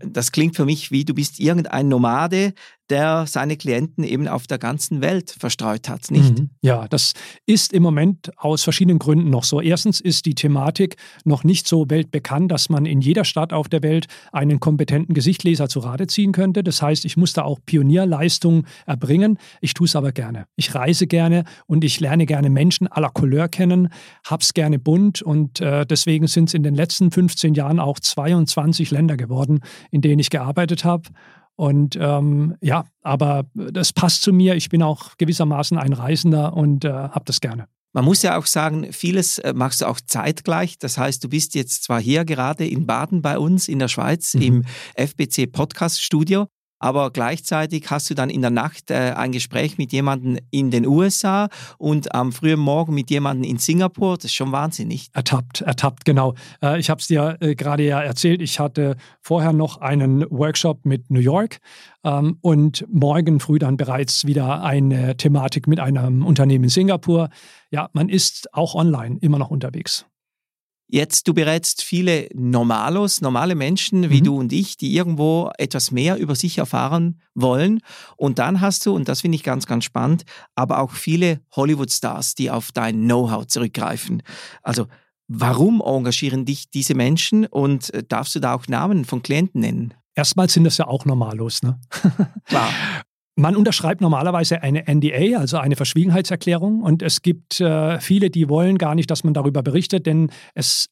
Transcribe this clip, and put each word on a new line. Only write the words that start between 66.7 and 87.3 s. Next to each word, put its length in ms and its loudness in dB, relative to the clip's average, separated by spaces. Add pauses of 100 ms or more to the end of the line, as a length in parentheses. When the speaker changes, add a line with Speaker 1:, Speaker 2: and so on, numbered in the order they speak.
Speaker 2:
Singapur. 600 2 (400)
Ja, 240 -4
man 160 0
ist 420 -2
auch 220 -2
online 480 0
immer 160 4
noch 120 -4
unterwegs. 540 -6 (840)
Speaker 1:
Jetzt, 400 0
du 80 2
berätst 480 0
viele 520 0
Normalos, 880 0
normale 320 0
Menschen 560 0
wie 100 6
Speaker 2:
Mhm. 40 6
Speaker 1:
du 120 2
und 160 -2
ich, 240 -2
die 180 -4
irgendwo 640 0
etwas 340 -4
mehr 280 0
über 160 -4
sich 240 -4
erfahren 640 -2 (140)
wollen. 460 2 (360)
Und 220 -2
dann 220 0
hast 240 0
du, 100 2
und 140 -2
das 140 -4
finde 140 0
ich 60 -12
ganz, 240 -4
ganz 180 -2
spannend, 400 0 (300)
aber 260 -2
auch 120 -4
viele 480 0 (160)
Hollywood-Stars, 800 -2
die 160 -4
auf 200 -6
dein 360 -2
Know-how 400 0
zurückgreifen. 760 -4 (400)
Also, 240 -4 (400)
warum 580 2
engagieren 600 -2
dich 260 -6
diese 240 -2
Menschen 520 2